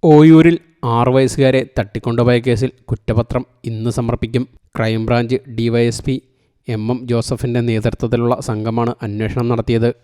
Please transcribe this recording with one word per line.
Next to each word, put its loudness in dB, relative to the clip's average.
ഓയൂരിൽ 8
ആറ് 2
വയസ്സുകാരെ 2
തട്ടിക്കൊണ്ടുപോയ 0
കേസിൽ 0
കുറ്റപത്രം -4
ഇന്ന് -4
സമർപ്പിക്കും. -4
ക്രൈംബ്രാഞ്ച് -2
ഡി -2
വൈ 2
എസ് -10
പി -4
എം -6
എം -4
ജോസഫിന്റെ -4
നേതൃത്വത്തിലുള്ള -2
സംഘമാണ് -4
അന്വേഷണം -4
നടത്തിയത്. 0